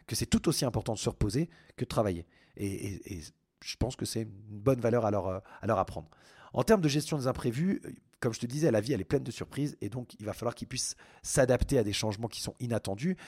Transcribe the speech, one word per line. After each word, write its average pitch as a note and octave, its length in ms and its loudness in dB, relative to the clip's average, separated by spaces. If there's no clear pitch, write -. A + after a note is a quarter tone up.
que A2+ 80 -2
c'est - 100 0
tout - 220 4
aussi D#3 160 2
important A2+ 300 0
de G#2 40 -8
se - 100 0
reposer A2+ 400 0
que - 80 -2
de - 40 -10
travailler. F#2+ 380 0
Et, G2+ 100 -4
et, G2 480 -6
et E2 60 -8
je - 120 -10
pense C#3+ 180 -2
que - 100 -6
c'est - 180 -4
une G#2 360 -12
bonne B2 220 2
valeur A2+ 260 4
à G2+ 60 2
leur, F#2+ 160 0
euh, F#2 100 -4
à G2+ 80 -4
leur G#2+ 100 4
apprendre. F2+ 320 -2
En - 120 2
termes G#3+ 160 6
de D#3 80 4
gestion D3 280 0
des C3 120 0
imprévus, C3 560 0
euh, - 80 -10
comme A#2 160 0
je - 60 -8
te - 60 -4
disais, D3 260 2
la G#2+ 80 6
vie, A2+ 120 0
elle G#2+ 80 0
est F2+ 40 -2
pleine - 180 0
de - 80 -8
surprises - 500 -4
et G#2+ 80 -4
donc B2 300 -10
il G#2 80 -8
va G#2 60 -4
falloir A2+ 240 -4
qu'ils - 100 -8
puissent - 300 -6
s'adapter C3 560 4
à A2 60 6
des G2+ 80 0
changements A2 340 -2
qui - 140 -6
sont - 180 -6
inattendus. A#2 580 -2